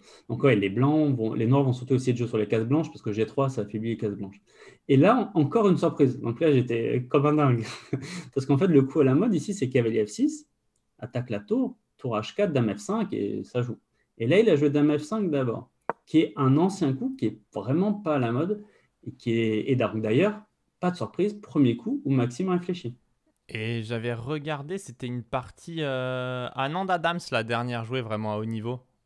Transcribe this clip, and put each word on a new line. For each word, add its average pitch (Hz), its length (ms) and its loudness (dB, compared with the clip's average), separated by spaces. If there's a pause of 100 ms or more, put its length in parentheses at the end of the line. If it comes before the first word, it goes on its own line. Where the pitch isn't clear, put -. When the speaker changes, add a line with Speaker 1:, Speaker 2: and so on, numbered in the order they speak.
(280)
Speaker 1:
Donc 123 160 -2
ouais, 131 100 6
les 98 160 2
blancs 143 460 2
vont, 110 180 -4
les 113 140 0
noirs 139 160 4
vont 127 80 2
sauter - 220 -2
aussi 123 180 0
de 117 60 -2
jeu 120 100 -2
sur 110 100 -2
les 104 80 0
cases 110 180 0
blanches 147 260 0
parce - 120 -20
que 113 80 -4
G 107 160 0
trois, 135 240 0
ça 120 120 -4
affaiblit 107 280 -6
les 110 60 -2
cases 101 180 -4
blanches. 98 260 -12 (460)
Et 139 100 6
là, 202 380 6
en-, 165 60 4
encore 202 280 4
une 160 100 4
surprise. 139 420 2
Donc 117 180 -4
là, 160 140 4
j'étais 120 560 0
comme 143 180 2
un 151 80 2
dingue. 127 300 4 (280)
<laughs> 139 420 -10
Parce 131 120 -4
qu'en 139 100 4
fait, 185 120 2
le 143 140 8
coup 151 180 0
à 139 40 6
la 131 120 6
mode 202 180 4
ici, 180 180 -2
c'est 127 160 -4
cavalier 113 380 2
F - 40 -14
six, - 360 -2 (520)
attaque 123 300 -8
la 104 120 -4
tour, 247 360 -2 (220)
tour 117 180 -4
H - 180 -6
quatre, 196 180 0
dame 113 220 2
F - 40 -8
cinq 214 340 -4
et 104 320 -4
ça 123 180 -4
joue. 120 160 -6 (400)
Et 117 80 -2
là, 165 120 4
il 226 100 4
a 160 80 6
joué 147 140 4
dame 147 280 2
F 147 40 -4
cinq 208 280 -2
d'abord, 131 400 -2 (360)
qui 160 140 4
est - 160 -2
un 135 200 4
ancien 160 380 2
coup 254 240 -6
qui 113 80 -2
est - 120 -4 (160)
vraiment 151 380 0
pas 160 220 -2
à 139 40 0
la 117 140 0
mode 180 320 -2 (420)
et 123 60 -10
qui - 200 -4
est, 113 380 0
et 123 60 4
donc, 110 240 -2
d'ailleurs, 151 400 2 (400)
pas 180 100 0
de 175 60 -8
surprise, 202 380 -4
premier 127 420 0
coup 285 300 -6
où 135 40 -2
Maxime 135 380 0
réfléchit. 175 480 -4 (540)
Speaker 2:
Et 113 320 -4
j'avais 117 320 -4
regardé, 147 640 -6
c'était - 280 -12
une 123 160 -6
partie, 143 580 -8
euh... 127 760 -4
Anand 156 320 -4
Adams, 170 340 0 (100)
la 117 120 0
dernière 117 420 -4
jouée 127 160 -4
vraiment 107 320 -4
à 104 60 -4
haut 110 80 -4
niveau, 113 340 -6 (260)